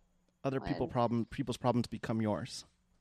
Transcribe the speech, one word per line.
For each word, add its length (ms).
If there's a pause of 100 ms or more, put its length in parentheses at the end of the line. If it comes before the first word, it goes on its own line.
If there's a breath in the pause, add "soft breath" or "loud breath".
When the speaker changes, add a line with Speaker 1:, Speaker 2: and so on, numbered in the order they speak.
(440)
Speaker 1:
Other 160
people 260
Speaker 2:
When 60
Speaker 1:
problem, 340
people's 320
problems 300
become 340
yours. 440 (360)